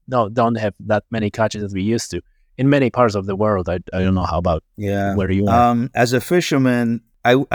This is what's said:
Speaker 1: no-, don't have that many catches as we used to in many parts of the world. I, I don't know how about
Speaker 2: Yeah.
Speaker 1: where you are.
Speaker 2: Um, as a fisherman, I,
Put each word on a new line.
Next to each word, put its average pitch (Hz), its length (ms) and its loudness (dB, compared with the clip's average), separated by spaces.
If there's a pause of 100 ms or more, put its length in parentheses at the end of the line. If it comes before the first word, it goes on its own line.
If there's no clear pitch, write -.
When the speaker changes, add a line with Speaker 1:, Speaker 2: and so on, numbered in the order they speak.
Speaker 1:
no-, 120 220 0
don't 117 280 0
have 107 240 -2
that 104 300 -2
many 107 200 -2
catches 107 340 -2
as 98 80 -8
we 95 80 -4
used 110 300 -2
to 85 100 -6 (380)
in 131 100 2
many 139 220 4
parts 120 240 2
of 98 100 -2
the 98 100 -4
world. 98 360 0
I, 92 60 0 (180)
I 92 60 -2
don't 95 140 2
know 92 120 -2
how 80 100 -2
about 87 260 0 (140)
Speaker 2:
Yeah. 101 380 -2
Speaker 1:
where 95 160 -2
you 98 160 0
are. 120 240 4
Speaker 2:
Um, 117 240 -2
as 120 180 0
a 123 80 0
fisherman, 127 800 0 (240)
I, 127 180 4 (120)